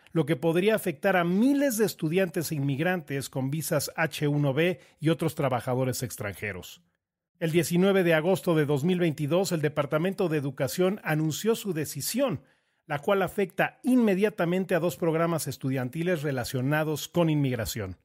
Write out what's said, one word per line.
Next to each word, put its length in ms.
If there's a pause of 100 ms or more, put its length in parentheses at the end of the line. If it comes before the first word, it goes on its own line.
(120)
lo 140
que 100
podría 380
afectar 420
a 80
miles 540
de 80
estudiantes 640
e 40
inmigrantes 760
con 220
visas 440
H 320
uno 260
B 260 (200)
y 100
otros 260
trabajadores 640
extranjeros. 800 (580)
El 120
diecinueve 520
de 120
agosto 400
de 100
dos 180
mil 160
veintidós, 520
el 100
Departamento 640
de 100
Educación 680
anunció 520
su 180
decisión, 680 (460)
la 100
cual 240
afecta 600
inmediatamente 880
a 60
dos 180
programas 500
estudiantiles 760
relacionados 840
con 220
inmigración. 760